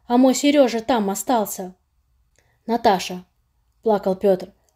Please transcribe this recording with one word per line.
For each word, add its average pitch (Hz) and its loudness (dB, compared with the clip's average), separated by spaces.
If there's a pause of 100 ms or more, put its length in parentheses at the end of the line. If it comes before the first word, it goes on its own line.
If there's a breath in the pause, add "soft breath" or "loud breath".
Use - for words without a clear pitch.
а 240 0
мой 254 4
Серёжа 269 2
там 220 -2
остался?» 202 -4 (920)
«Наташа», 196 0 (580)
плакал 202 -2
Пётр, 185 -2 (240)